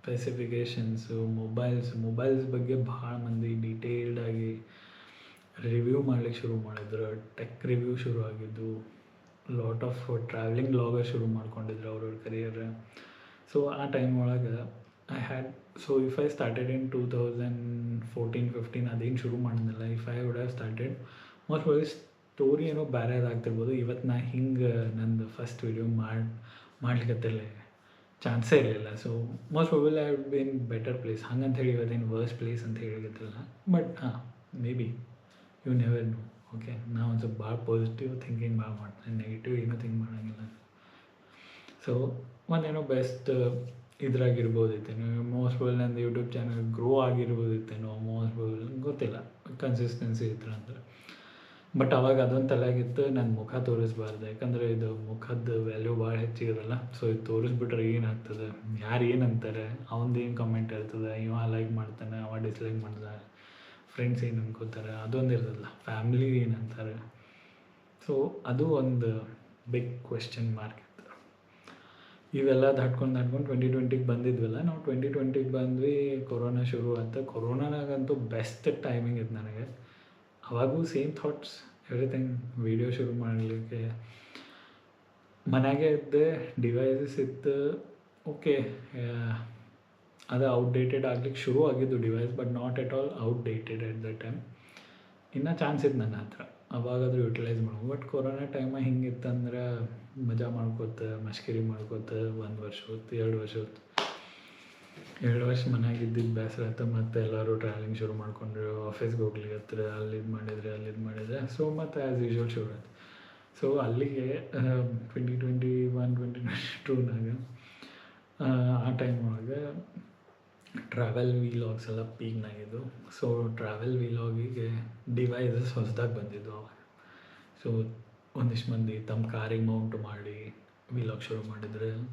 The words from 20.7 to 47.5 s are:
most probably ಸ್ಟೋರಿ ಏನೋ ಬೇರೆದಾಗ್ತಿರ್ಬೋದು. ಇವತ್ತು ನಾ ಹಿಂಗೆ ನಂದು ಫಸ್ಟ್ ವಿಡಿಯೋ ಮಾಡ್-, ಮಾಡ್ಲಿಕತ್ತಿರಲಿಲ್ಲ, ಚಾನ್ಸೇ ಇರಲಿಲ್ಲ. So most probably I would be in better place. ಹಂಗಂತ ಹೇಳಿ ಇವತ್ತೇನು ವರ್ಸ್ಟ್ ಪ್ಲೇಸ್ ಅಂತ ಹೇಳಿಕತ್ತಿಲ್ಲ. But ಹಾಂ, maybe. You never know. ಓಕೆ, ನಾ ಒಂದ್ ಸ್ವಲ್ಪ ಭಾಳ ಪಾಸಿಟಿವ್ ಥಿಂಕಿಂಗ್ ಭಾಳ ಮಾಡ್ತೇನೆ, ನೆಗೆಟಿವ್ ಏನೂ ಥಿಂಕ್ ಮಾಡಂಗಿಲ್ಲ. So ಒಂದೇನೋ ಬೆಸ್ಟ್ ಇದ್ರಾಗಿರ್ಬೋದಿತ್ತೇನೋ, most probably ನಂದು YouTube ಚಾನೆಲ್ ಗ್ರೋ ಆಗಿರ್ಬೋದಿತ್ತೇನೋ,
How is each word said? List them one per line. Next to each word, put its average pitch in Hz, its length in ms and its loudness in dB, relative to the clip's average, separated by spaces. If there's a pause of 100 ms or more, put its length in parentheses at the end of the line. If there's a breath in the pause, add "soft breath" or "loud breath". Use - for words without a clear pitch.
most 151 120 2
probably 156 240 6
ಸ್ಟೋರಿ - 800 0
ಏನೋ 151 200 0
ಬೇರೆದಾಗ್ತಿರ್ಬೋದು. 120 840 0
ಇವತ್ತು 127 360 -2
ನಾ 123 60 2
ಹಿಂಗೆ 123 840 2
ನಂದು 113 300 2
ಫಸ್ಟ್ - 360 -8
ವಿಡಿಯೋ 113 240 0
ಮಾಡ್-, 113 560 0 (400 loud breath)
ಮಾಡ್ಲಿಕತ್ತಿರಲಿಲ್ಲ, 113 680 0 (720 loud breath)
ಚಾನ್ಸೇ 117 360 6
ಇರಲಿಲ್ಲ. 110 300 4
So - 220 -6 (440)
most 160 200 6
probably 151 240 8
I 147 180 4
would 139 180 -2
be 135 160 2
in 123 200 -2
better 123 340 -2
place. 110 200 -2
ಹಂಗಂತ 131 340 2
ಹೇಳಿ 127 140 4
ಇವತ್ತೇನು 117 400 2
ವರ್ಸ್ಟ್ 117 260 0
ಪ್ಲೇಸ್ 117 260 -2
ಅಂತ 110 140 -4
ಹೇಳಿಕತ್ತಿಲ್ಲ. 110 560 -8 (360)
But 170 260 4
ಹಾಂ, - 380 -6 (300)
maybe. 120 240 0 (800 loud breath)
You 123 180 4
never 120 160 4
know. - 560 -6
ಓಕೆ, 117 360 -8
ನಾ 117 140 0
ಒಂದ್ 113 120 2
ಸ್ವಲ್ಪ 110 220 -4
ಭಾಳ 110 140 -2
ಪಾಸಿಟಿವ್ 113 680 0
ಥಿಂಕಿಂಗ್ 117 360 -2
ಭಾಳ 107 220 -4
ಮಾಡ್ತೇನೆ, - 380 -8
ನೆಗೆಟಿವ್ 110 400 -4
ಏನೂ 117 200 0
ಥಿಂಕ್ 113 180 -4
ಮಾಡಂಗಿಲ್ಲ. 113 560 -6 (1400 loud breath)
So 127 260 2 (360)
ಒಂದೇನೋ 156 320 2
ಬೆಸ್ಟ್ 131 480 2 (720)
ಇದ್ರಾಗಿರ್ಬೋದಿತ್ತೇನೋ, 117 1200 4
most 123 340 2
probably 123 200 2
ನಂದು 120 220 2
YouTube 120 340 0
ಚಾನೆಲ್ 117 400 0
ಗ್ರೋ 123 260 4
ಆಗಿರ್ಬೋದಿತ್ತೇನೋ, 113 960 2